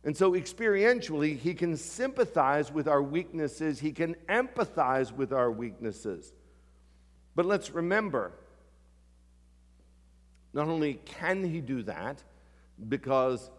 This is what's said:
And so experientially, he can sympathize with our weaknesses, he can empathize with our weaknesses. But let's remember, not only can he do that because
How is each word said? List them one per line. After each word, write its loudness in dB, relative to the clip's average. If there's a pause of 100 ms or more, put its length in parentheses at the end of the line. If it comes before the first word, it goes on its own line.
And -2
so 4
experientially, 2
he -2
can -2
sympathize 0
with -2
our 6
weaknesses, -2
he -2
can -2 (120)
empathize 2
with -2
our 4
weaknesses. -8 (1000)
But 4
let's 0
remember, 0 (2250)
not 0
only 0 (100)
can -2
he -2
do -4
that -8 (680)
because 0